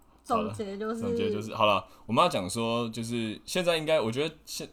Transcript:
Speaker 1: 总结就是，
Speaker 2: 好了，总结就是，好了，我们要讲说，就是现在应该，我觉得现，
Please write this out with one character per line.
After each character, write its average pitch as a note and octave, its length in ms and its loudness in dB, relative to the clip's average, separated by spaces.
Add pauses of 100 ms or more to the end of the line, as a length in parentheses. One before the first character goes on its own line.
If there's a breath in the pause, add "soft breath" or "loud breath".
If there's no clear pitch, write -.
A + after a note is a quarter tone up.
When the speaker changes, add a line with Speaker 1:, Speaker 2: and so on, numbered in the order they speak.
(240)
Speaker 1:
总 G#3+ 280 0
结 G3+ 240 -6
就 A3 160 -2
是， A3+ 100 -6
Speaker 2:
好 - 60 -2
了， - 0 -
总 - 80 0
结 - 140 2
就 G#2 100 0
是， A2 140 -6
好 A2 120 4
了， G2+ 200 4 (180 loud breath)
我 G#2+ 80 -6
们 C3 80 6
要 F3 80 6
讲 G2+ 220 -2
说， A#2 380 -2
就 A2+ 120 -8
是 A2+ 440 -4
现 F3+ 200 -2
在 E3+ 120 2
应 D#3 100 -4
该， D#3 140 4
我 A2+ 100 0
觉 C#3 180 0
得 E3 60 -12 (100)
现， - 280 -10